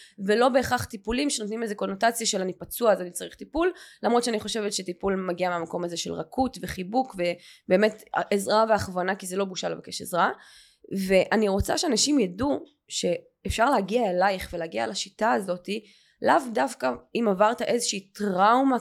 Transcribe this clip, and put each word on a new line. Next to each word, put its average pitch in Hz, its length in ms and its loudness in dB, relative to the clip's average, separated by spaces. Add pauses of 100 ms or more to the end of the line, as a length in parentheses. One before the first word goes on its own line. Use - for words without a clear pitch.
(180)
ולא 214 300 4
בהכרח 247 360 0
טיפולים 247 460 -2
שנותנים 220 320 -4
איזה 214 120 -4
קונוטציה 208 520 -2
של 196 140 0
"אני 185 120 -2
פצוע, - 400 0
אז 180 80 2
אני 180 100 -10
צריך - 240 -12
טיפול", 330 380 -2 (300)
למרות 240 220 2
שאני 226 160 -2
חושבת 208 320 -4
שטיפול 196 440 -4
מגיע 180 340 -2
מהמקום 175 340 -4
הזה 175 120 -6
של 170 160 -6
רכות 202 500 -4
וחיבוק, 202 540 -4 (520)
ובאמת 214 340 4 (280)
עזרה 208 380 2
והכוונה, 190 460 0
כי 196 120 -12
זה 180 100 -6
לא 196 80 0
בושה 180 240 -6
לבקש - 340 -10
עזרה. 180 280 2 (760)
ואני 196 420 4
רוצה 196 300 0
שאנשים 294 400 2
ידעו 220 460 0 (240)
שאפשר - 840 -2
להגיע 214 400 0
אלייך 185 420 0
ולהגיע 175 340 -4
לשיטה 214 460 -2
הזאת, 190 360 -4 (540)
לאו 277 140 6 (160)
דווקא 254 380 -2 (240)
אם 226 160 0
עברת 214 320 2
איזושהי 233 380 -2 (120)
טראומה 214 680 4